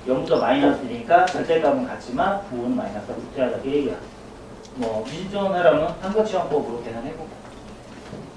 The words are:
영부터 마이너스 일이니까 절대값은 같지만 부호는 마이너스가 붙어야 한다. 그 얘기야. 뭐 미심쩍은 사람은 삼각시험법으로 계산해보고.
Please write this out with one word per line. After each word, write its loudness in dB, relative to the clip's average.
영부터 2
마이너스 4
일이니까 4
절대값은 2
같지만 -2
부호는 -2
마이너스가 -6
붙어야 -2
한다. -2
그 -2
얘기야. 2
뭐 -4
미심쩍은 -2
사람은 6
삼각시험법으로 0
계산해보고. -8